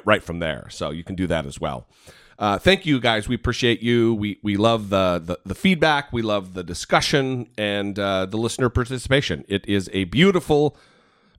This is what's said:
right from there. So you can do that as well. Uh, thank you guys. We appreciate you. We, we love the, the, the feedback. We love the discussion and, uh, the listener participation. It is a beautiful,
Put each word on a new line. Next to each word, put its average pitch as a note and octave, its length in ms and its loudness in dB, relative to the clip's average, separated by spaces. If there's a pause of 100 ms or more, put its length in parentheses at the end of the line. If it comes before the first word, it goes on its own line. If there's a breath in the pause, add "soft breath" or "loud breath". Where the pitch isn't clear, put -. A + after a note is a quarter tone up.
right G2+ 180 4
from E2+ 180 -8
there. D#2 300 -6
So D#2 200 -6
you D#2+ 120 -8
can F#2 140 -10
do F2+ 120 -2
that D#2+ 180 -2
as C#2+ 120 -12
well. C#2 300 -6 (500 soft breath)
Uh, G#2 200 0
thank F#3 260 2
you D3 160 2
guys. A2 280 0
We A#2+ 80 -2
appreciate A#2+ 440 0
you. A#2 340 4
We, G#2 280 -4
we G2+ 140 0
love G#2+ 340 2
the, F#2 340 2
the, F2 220 -6
the F#2+ 80 -8
feedback. D#3 580 2
We A#2+ 80 -4
love G2+ 340 -4
the F#2 100 -8
discussion B2+ 920 0
and, G2+ 400 -2
uh, G2 300 0
the G2 100 -6
listener A#2 320 0
participation. B2+ 800 -2
It G2 200 -2
is G2 240 0
a F#2+ 120 0
beautiful, D3+ 720 2 (600 soft breath)